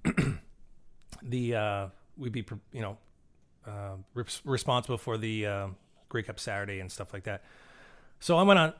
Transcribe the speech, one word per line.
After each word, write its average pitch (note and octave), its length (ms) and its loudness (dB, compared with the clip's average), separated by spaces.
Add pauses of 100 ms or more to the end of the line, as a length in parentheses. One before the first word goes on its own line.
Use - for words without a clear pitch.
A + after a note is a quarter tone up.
<clears throat> - 340 2 (840)
the, A#2+ 320 -2
uh, G2+ 320 0 (300)
we'd B2 160 -6
be, A#2 100 -4 (300)
you A#2+ 80 -6
know, G#2+ 160 -6 (680)
uh, G2+ 300 -8 (180)
res-, - 300 -6
responsible B2 540 2
for A2+ 200 -2
the, A2 280 -2
uh, G2 220 -2 (420)
Grey A2+ 140 -2
Cup - 180 -10
Saturday G2+ 400 -4
and F#2 100 -10
stuff - 220 -10
like G2 100 -10
that. G2+ 200 -6 (760)
So F3 180 4
I F3+ 60 8
went G3 160 10
on, D#3+ 200 6